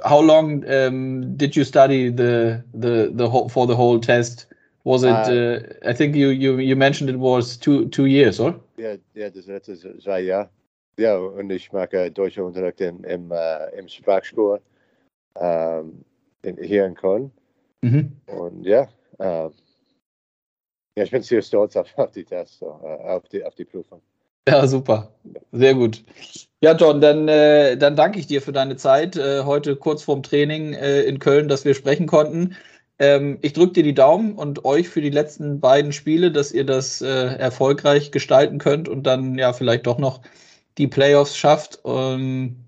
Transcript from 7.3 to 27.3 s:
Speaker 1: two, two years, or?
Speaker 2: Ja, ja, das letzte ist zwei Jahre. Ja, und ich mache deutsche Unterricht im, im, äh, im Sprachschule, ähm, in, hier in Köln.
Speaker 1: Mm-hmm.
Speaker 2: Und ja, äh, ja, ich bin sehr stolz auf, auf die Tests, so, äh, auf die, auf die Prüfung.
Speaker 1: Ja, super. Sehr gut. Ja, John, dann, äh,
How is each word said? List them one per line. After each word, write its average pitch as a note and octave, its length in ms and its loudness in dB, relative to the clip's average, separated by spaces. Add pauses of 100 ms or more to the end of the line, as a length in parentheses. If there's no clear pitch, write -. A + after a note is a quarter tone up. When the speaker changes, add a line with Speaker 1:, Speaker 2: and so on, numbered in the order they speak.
Speaker 1:
two, C#3+ 320 0
two C3+ 160 -2
years, C3+ 340 2
or? D3+ 200 -4 (180)
Speaker 2:
Ja, A2 180 -12 (180)
ja, G#2 160 -12
das F#2 160 -20
letzte G2 280 -18
ist E2+ 120 -20 (160)
zwei F#2+ 200 -6
Jahre. F#2 280 -4 (480)
Ja, G#2+ 200 0
und G2 340 -10
ich F#2 200 -10
mache F#2 400 -4
deutsche F#2+ 320 -6
Unterricht F2+ 380 -8
im, F2+ 220 -8
im, F2+ 280 -10
äh, E2 460 -8
im F#2 100 -18
Sprachschule, G2+ 760 -2 (720)
ähm, E2 680 -6 (380)
in, F2+ 160 -12
hier G2 280 -2
in F2 100 -8
Köln. A2 360 -4 (500)
Speaker 1:
Mm-hmm. C#3 440 0
Speaker 2:
Und F2+ 400 -14
ja, A#2 240 2 (300)
äh, E2 300 -6 (1500)
ja, G#2 60 -2
ich F2+ 80 -4
bin A#2+ 100 -2
sehr A2 200 0
stolz G#2 340 -2
auf, F#2 220 -6
auf A2+ 140 -4
die F#2 120 -16
Tests, - 360 -12
so, D#2 240 -16
äh, D#2 260 -12
auf F#2 200 -8
die, F#2+ 140 -10
auf E2+ 120 -14
die F2+ 100 -16
Prüfung. F2+ 360 -20 (460)
Speaker 1:
Ja, C3+ 200 4
super. C3 440 -2 (400)
Sehr C3 240 4
gut. A#2 280 -2 (580)
Ja, D#3+ 140 6
John, D3+ 260 4
dann, D3+ 260 4
äh, D3 500 6